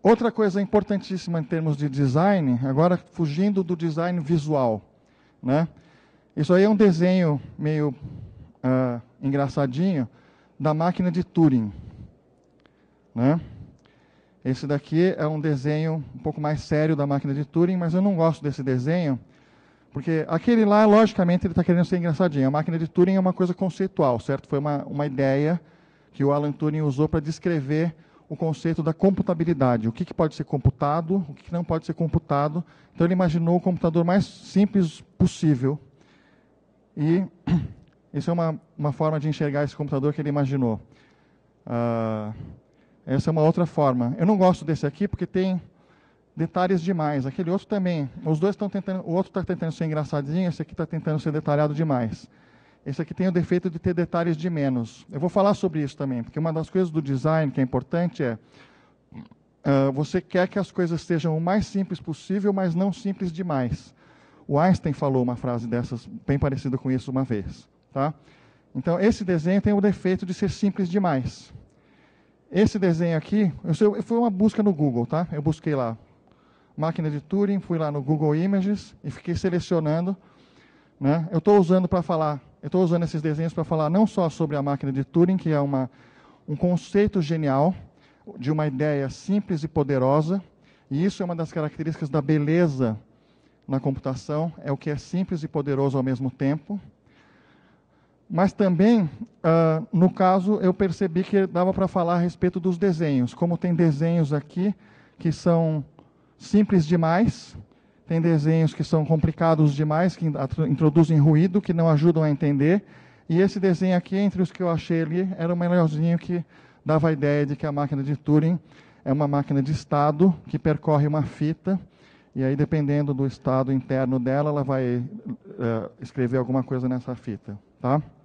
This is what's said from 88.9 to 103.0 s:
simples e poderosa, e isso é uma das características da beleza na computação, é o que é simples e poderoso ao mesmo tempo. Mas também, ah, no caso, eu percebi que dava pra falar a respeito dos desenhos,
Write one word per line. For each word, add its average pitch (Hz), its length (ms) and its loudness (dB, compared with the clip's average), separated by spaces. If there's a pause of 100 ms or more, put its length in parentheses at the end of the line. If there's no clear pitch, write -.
simples 190 540 -4
e 160 40 -8
poderosa, 147 720 2 (480)
e 147 140 0
isso 202 180 -2
é - 20 -2
uma 175 120 -4
das 160 160 -6
características 156 560 -6
da 147 140 0
beleza 147 760 2 (680)
na 135 140 -2
computação, 143 720 -4 (100)
é 143 80 -8
o 139 60 0
que 156 140 -6
é 147 60 -2
simples 175 460 -4
e 160 60 -10
poderoso 139 480 0
ao 135 60 0
mesmo 127 280 -2
tempo. 151 500 -4 (1500)
Mas 185 240 2
também, 196 560 4 (340)
ah, 160 400 4 (100)
no 175 180 4
caso, 190 500 2
eu 185 120 2
percebi 185 500 -2
que 190 240 0
dava 180 260 0
pra 190 140 0
falar 175 280 0
a 175 40 2
respeito 180 400 0
dos 175 200 0
desenhos, 156 560 0